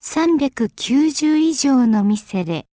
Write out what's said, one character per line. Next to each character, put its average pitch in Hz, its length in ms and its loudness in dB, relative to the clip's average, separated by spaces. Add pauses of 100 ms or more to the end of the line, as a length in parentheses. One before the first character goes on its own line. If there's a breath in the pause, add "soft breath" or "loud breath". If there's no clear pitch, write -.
三 330 360 0
百 262 320 -2
九 294 420 0
十 302 260 0
以 320 160 0
上 262 340 2
の 214 160 2
店 202 400 -2
で 160 300 -6